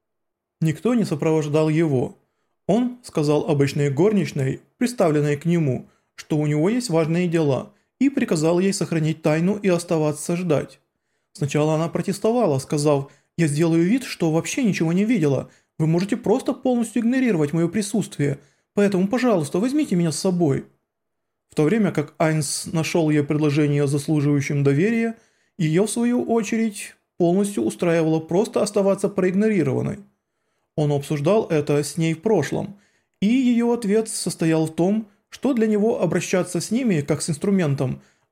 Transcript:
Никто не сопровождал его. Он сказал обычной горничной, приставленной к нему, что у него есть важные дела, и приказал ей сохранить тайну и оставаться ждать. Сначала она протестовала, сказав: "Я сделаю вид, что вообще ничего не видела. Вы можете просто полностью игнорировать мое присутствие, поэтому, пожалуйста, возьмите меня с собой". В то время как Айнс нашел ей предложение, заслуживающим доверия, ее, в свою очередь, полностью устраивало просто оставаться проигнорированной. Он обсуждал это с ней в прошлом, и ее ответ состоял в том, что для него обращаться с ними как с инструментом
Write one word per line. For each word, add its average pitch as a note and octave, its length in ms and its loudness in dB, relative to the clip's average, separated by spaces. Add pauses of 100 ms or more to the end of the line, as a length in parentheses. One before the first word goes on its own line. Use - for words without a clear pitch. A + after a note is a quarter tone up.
(600)
Никто D#3+ 340 0
не A3 100 2
сопровождал D#3 640 0
его. D#3 480 0 (500)
Он A#3+ 360 0
сказал D3+ 480 0
обычной C#3+ 400 0
горничной, D3 720 0 (160)
приставленной D3+ 580 0
к C#3+ 80 -10
нему, E3 440 0 (260)
что - 240 -4
у D3+ 80 0
него D3+ 240 2
есть A#3+ 200 -2
важные E3 380 0
дела, D#3+ 440 0 (260)
и C4+ 100 2
приказал F3 520 0
ей G3 120 2
сохранить D#3+ 500 -2
тайну E3+ 340 2
и G3+ 120 -2
оставаться E3+ 680 0
ждать. E3+ 440 -2 (520)
Сначала D3+ 420 0
она D#3+ 140 0
протестовала, F3+ 680 0
сказав: D3 520 0 (260)
"Я E3 100 2
сделаю E3 380 2
вид, A#3+ 200 0
что - 280 -2
вообще E3 320 -2
ничего E3+ 280 0
не F#3+ 120 2
видела. D#3 460 0 (280)
Вы D#3+ 80 0
можете F3 300 0
просто B3+ 360 0
полностью A#3+ 500 -2
игнорировать A3 500 0
мое E3+ 160 0
присутствие, E3+ 720 -2 (360)
поэтому, G3 340 2
пожалуйста, G#3+ 500 0
возьмите C4 380 0
меня E3+ 160 2
с - 60 -8
собой". F3 460 0 (840)
В - 60 -20
то D#3 80 2
время G3 280 2
как D3 260 -4
Айнс D#3 540 -2
нашел D#3+ 380 0
ей D3 120 2
предложение, D3 640 2
заслуживающим C#3+ 800 0
доверия, A3+ 520 2 (400)
ее, E3+ 300 2
в G#3+ 40 -4
свою A#3+ 320 0
очередь, A3+ 760 -2 (200)
полностью G3+ 460 0
устраивало E3 560 0
просто F#3+ 440 0
оставаться G3 460 0
проигнорированной. F3+ 920 0 (800)
Он D3+ 140 2
обсуждал D3 560 0
это D3 380 0
с - 120 -10
ней E3 180 0
в D#3+ 80 -8
прошлом, G3+ 540 -2 (440)
и F#3 60 0
ее A#3+ 460 2
ответ A3 360 0
состоял D#3+ 580 0
в D#3+ 80 -8
том, G#3 320 0 (220)
что - 240 -2
для A3+ 140 2
него G#3+ 340 0
обращаться F3+ 600 -2
с - 120 -8
ними A3 280 0
как C#3+ 220 -4
с - 80 -4
инструментом C#3+ 720 -2 (300)